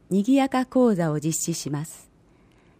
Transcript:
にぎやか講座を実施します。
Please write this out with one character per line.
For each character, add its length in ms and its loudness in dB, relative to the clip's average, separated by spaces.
に 140 2
ぎ 120 2
や 120 4
か 180 -2
講 300 2
座 160 0
を 80 -2
実 140 -2
施 200 -4
し 160 -8
ま 140 -6
す。 260 -18